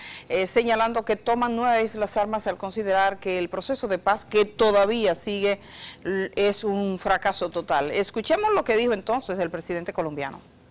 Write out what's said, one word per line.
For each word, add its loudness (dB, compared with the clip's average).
eh, 0
señalando 2
que 2
toman 0
nueva 2
vez 0
las -2
armas 0
al -4
considerar 0
que -2
el -2
proceso -4
de 0
paz 0
que 4
todavía 4
sigue, -2
l-, -4
es 0
un -2
fracaso 0
total. 0
Escuchemos 0
lo 2
que 2
dijo 2
entonces -4
el -2
presidente -6
colombiano. -6